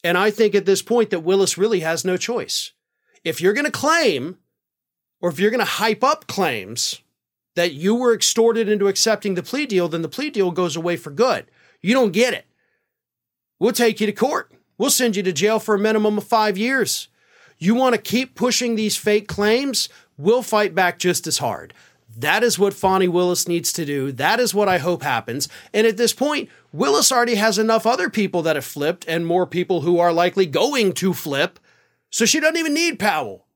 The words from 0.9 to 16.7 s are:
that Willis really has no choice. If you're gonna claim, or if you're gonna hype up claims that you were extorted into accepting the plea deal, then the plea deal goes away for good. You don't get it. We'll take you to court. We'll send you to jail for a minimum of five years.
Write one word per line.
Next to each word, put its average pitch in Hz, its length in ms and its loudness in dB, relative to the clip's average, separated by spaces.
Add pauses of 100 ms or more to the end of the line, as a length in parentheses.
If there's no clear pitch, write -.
that 175 100 -2
Willis 190 360 2
really 202 220 0
has 160 240 -2
no 185 140 0
choice. - 540 -6 (520)
If 160 160 -6
you're 185 140 4
gonna 285 180 -2
claim, 220 680 0 (840)
or 175 100 -2
if 143 100 -6
you're 202 120 4
gonna 233 140 0
hype 220 380 0
up 302 220 0
claims 117 760 -4 (540)
that 170 180 0
you 170 200 0
were 240 220 2
extorted 226 540 2
into 202 180 2
accepting 208 480 0
the 175 80 -4
plea 294 220 -4
deal, 185 240 0
then 165 120 -4
the 156 80 -6
plea 285 200 -6
deal 196 220 -2
goes 170 240 -2
away 170 200 -2
for 156 160 -14
good. 185 340 0 (360)
You 190 120 0
don't 240 200 2
get 233 200 2
it. - 120 -8 (1120)
We'll 220 140 2
take 226 260 2
you 214 80 2
to 208 60 -2
court. - 380 -2 (280)
We'll 254 100 2
send 240 260 0
you 202 60 0
to 185 100 0
jail 202 280 0
for 214 160 0
a 196 40 0
minimum 214 380 2
of 208 60 -4
five 214 340 2
years. 240 500 -2 (520)